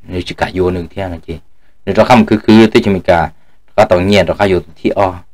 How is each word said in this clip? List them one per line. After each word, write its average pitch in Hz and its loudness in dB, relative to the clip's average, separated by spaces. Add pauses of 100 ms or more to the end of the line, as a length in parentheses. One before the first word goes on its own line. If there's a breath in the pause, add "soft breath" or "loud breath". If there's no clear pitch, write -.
Nếu 90 -10
chỉ - -12
cả - -6
yếu 90 -2
nữa 90 -6 (120)
thế 98 -8
là 85 -12
chị. 82 -12 (500)
Nếu 98 -4
cho 107 2
khăm 113 4
cứ 107 0
cứ 110 6
thế 113 0
thì 104 -2
mình 90 -4
cả. 85 0 (440)
Có - 4
tàu 90 0
nhẹ 98 2
rồi, 85 -4
có 101 0
yếu 95 0
tụ - -12
thi - -4
o. 95 -2 (200)